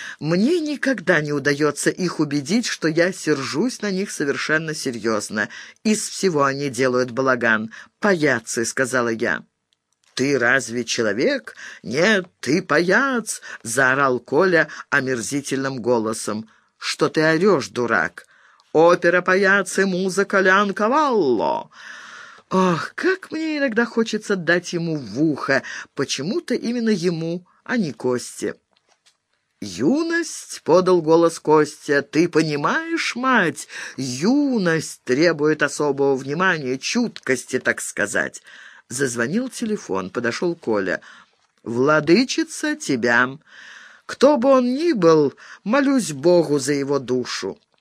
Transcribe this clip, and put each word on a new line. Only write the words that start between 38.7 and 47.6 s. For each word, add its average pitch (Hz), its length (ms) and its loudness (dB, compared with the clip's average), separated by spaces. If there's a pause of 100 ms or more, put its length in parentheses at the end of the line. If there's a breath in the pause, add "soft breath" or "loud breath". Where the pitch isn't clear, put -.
Зазвонил 139 640 -2
телефон, 196 600 -6
подошел 120 420 -2
Коля. 98 480 -2 (640 loud breath)
«Владычица, 165 1120 2
тебя! 127 640 0 (640 loud breath)
Кто 294 320 4
бы 247 120 2
он 254 260 4
ни 330 180 0
был, 160 400 4 (300 loud breath)
молюсь 262 480 2
Богу 151 480 4
за 135 140 -2
его 139 260 0
душу». 120 580 -4 (240)